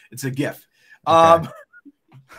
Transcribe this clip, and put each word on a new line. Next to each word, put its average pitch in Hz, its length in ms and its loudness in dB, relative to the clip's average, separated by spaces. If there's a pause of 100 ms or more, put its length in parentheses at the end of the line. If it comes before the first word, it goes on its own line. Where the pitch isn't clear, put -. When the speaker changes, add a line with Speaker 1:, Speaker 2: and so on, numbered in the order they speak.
(100)
Speaker 1:
It's 127 140 -14
a 135 60 -6
gif. 135 360 -8 (400)
Speaker 2:
Okay. 165 100 2
Speaker 1:
Um, 165 320 4 (920)